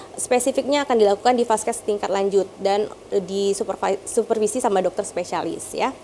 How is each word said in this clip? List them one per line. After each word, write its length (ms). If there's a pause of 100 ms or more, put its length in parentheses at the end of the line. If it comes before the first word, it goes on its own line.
(140)
spesifiknya 720
akan 160
dilakukan 320
di 140
vaskes 340
tingkat 320
lanjut 320 (160)
dan, 240 (240)
eh, 140
di 340
supervi-, 480
supervisi 540
sama 240
dokter 240
spesialis 640
ya. 320